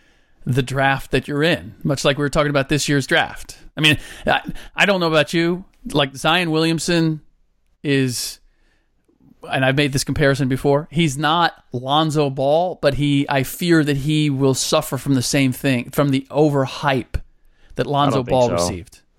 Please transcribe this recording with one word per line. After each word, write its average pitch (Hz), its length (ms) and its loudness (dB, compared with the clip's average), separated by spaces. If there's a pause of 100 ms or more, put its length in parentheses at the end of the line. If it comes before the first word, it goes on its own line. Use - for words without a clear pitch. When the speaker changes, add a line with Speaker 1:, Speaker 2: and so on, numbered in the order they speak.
(460)
Speaker 1:
the 127 180 0
draft 135 480 -2
that 139 160 0
you're 147 160 -2
in, 120 400 -2
much 147 200 -2
like 143 140 2
we 143 60 -2
were 143 60 -2
talking 147 200 0
about 139 200 0
this 147 200 0
year's 143 160 0
draft. - 500 -2 (220)
I 151 40 -4
mean, 151 180 4 (260)
I, 139 160 0 (340)
I 175 120 2
don't 196 120 0
know 170 80 0
about 156 260 0
you. 170 300 -2 (300)
Like, 139 220 -2
Zion 165 340 0
Williamson 160 720 0 (600)
is, 135 560 -2 (1080)
and 135 160 -2
I've 131 140 2
made 143 160 0
this 139 100 -2
comparison 139 460 2
before, 143 400 0
he's 151 280 0
not 156 360 0 (180)
Lonzo 143 600 0
Ball, 147 500 0
but 139 140 2
he, 143 340 2
I 139 140 0
fear 165 400 2
that 143 140 0
he 151 340 0
will 135 240 2
suffer - 420 -2
from 139 160 -2
the 127 80 2
same 135 300 2
thing, 123 400 -2
from 143 180 2
the 135 220 -2
overhype 139 920 0 (540)
that - 60 -4
Speaker 2:
I - 20 -2
don't - 80 -4
Speaker 1:
Lonzo 143 260 2
Speaker 2:
think 123 120 -2
Speaker 1:
Ball 127 180 2
Speaker 2:
so. 90 80 -2
Speaker 1:
received. 87 460 -4 (180)